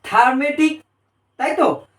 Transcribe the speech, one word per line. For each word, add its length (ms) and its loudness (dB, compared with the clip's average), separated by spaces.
থার্মেটিক, 800 0
তাই 200 -4
তো 300 -2